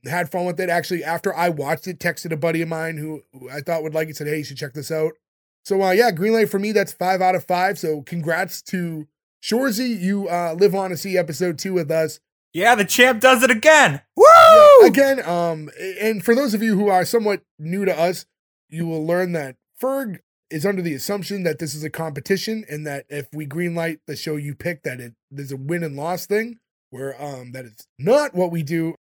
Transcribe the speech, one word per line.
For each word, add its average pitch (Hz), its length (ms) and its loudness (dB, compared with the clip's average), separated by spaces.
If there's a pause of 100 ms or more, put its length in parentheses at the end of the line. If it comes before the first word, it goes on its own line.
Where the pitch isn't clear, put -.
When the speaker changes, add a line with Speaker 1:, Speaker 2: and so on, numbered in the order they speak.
Speaker 1:
Had 170 260 -4
fun 180 140 -4
with 175 140 -6
it. 180 100 -4
Actually, 170 340 -4
after 165 320 -4
I 170 140 0
watched 147 380 -6
it, 175 100 -10
texted 170 340 -6
a 160 60 -6
buddy 165 240 -2
of 165 80 -6
mine 160 280 -8
who, 156 260 -12 (100)
who 127 160 -18
I 143 120 -12
thought 160 220 -4
would 156 120 -8
like 160 140 -2
it, 147 60 -14
said, 147 120 -8
"Hey, 156 100 -4
you 151 60 -6
should 135 140 -14
check 143 160 -12
this 147 180 -10
out." 156 220 -2 (520)
So, 196 160 0
uh, 190 100 2
yeah, 226 200 4
green 190 220 0
light 214 160 2
for 202 100 -4
me. 208 120 -4
That's 208 220 0
five 185 300 -2
out 185 100 4
of 180 100 -4
five. 180 360 -2
So 151 240 -6
congrats 170 600 -6
to 165 440 -8 (360)
Shoresy. 240 560 -2
You, 196 300 -2
uh, 175 240 -4
live 180 220 2
on 190 160 -4
to 165 60 -8
see 185 200 -4
episode 170 400 -4
two 190 160 -8
with 165 160 -2
us. 160 300 -2 (340)
Speaker 2:
Yeah, 220 220 4
the 202 100 0
champ 247 340 4
does 254 220 6
it 262 80 4
again. 247 520 6 (140)
Woo! 427 100 8
Speaker 1:
Yeah, 622 600 12
again, 269 400 2
um, 165 520 -4
a-, 185 180 -10 (100)
and 214 160 -4
for 233 120 4
those 262 180 0
of 208 80 -2
you 220 160 0
who 208 100 0
are 185 160 2
somewhat 208 380 -2 (160)
new 175 260 -6
to 170 160 -2
us, 175 280 -2 (420)
you 160 160 -8
will 160 200 -6
learn 180 260 -2
that 143 240 -8 (260)
Ferg 262 380 -6 (320)
is 156 160 -4
under 190 160 -4
the 165 100 -4
assumption 196 500 -8
that 156 140 -2
this 147 160 -8
is 151 100 -12
a 156 60 -8
competition 175 800 -6
and 151 160 -12
that 139 240 -10
if 147 240 -12
we 151 140 -10
greenlight 165 580 -6
the 143 100 -12
show 151 200 -8
you 147 180 -10
pick, 175 300 -10
that 127 180 -10
it, 120 140 -18 (160)
there's 139 200 -14
a 135 60 -10
win 165 260 -6
and 147 120 -8
loss 165 320 -8
thing, 220 320 -4 (320)
where, 131 280 -12
um, 127 340 -12
that 131 120 -14
is 110 220 -20 (100)
not 254 380 0
what 180 160 -2
we 170 100 -4
do. 160 400 -4